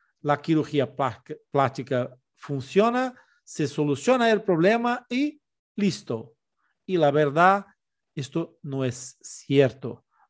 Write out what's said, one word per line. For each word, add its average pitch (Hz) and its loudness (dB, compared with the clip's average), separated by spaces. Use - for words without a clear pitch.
La 143 0
cirugía 147 0
plá-, 131 -4
plástica 131 -2
funciona, 233 -2
se - -6
soluciona 226 0
el 220 2
problema 226 0
y 294 -4
listo. - -4
Y 185 -4
la 147 4
verdad, 160 2
esto 165 -8
no 135 -6
es - -8
cierto. - -2